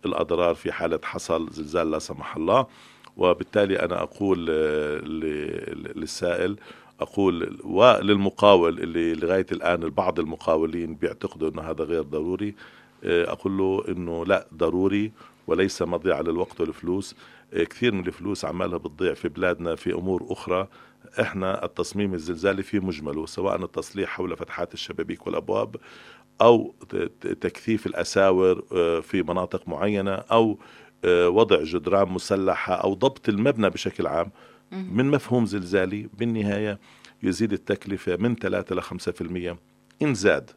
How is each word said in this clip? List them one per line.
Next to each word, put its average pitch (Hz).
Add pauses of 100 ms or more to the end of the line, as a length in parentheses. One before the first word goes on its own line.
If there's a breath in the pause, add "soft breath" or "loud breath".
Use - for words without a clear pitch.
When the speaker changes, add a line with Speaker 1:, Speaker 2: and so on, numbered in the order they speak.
Speaker 1:
الأضرار 85
في 82
حالة 82
حصل 82
زلزال 78
لا 78
سمح -
الله. 101 (500 loud breath)
وبالتالي 92
أنا 87
أقول، 90
آه، 76
ل-، 78 (640)
ل-، -
للسائل، 90 (440 loud breath)
أقول 90
وللمقاول 98
اللي 82
لغاية 87
الآن 87
البعض 85
المقاولين 80
بيعتقدوا 80
أنه 78
هذا 78
غير 80
ضروري، 87 (500 loud breath)
آه، 85
أقول 98
له 95
أنه 85
لا، 95
ضروري، 95 (340 loud breath)
وليس 92
مضيعة 85
للوقت 82
والفلوس. 87 (400 loud breath)
آه، 90
كثير 120
من 90
الفلوس 92
عمالها 87
بتضيع 80
في -
بلادنا 85
في 87
أمور 90
أخرى. 92 (520 loud breath)
إحنا 95
التصميم 98
الزلزالي 87
في 101
مجمله، 78
سواء 92
التصليح -
حول 90
فتحات -
الشبابيك -
والأبواب، 101 (640 loud breath)
أو 117 (140)
ت-، 95
ت-، 90
تكثيف 92
الأساور، 92
آه، 85
في 92
مناطق 87
معينة، 98
أو، 110 (460 loud breath)
آه، 87
وضع 101
جدران 90
مسلحة، 92
أو 95
ضبط 131
المبنى 110
بشكل -
عام. 82 (420 loud breath)
Speaker 2:
مهم. 180
Speaker 1:
من 131
مفهوم 127
زلزالي 95 (100)
بالنهاية 107 (440 loud breath)
يزيد 101
التكلفة 98
من 113
ثلاثة 95
لخمسة 90
في -
المية 87 (440)
إن 147
زاد. 92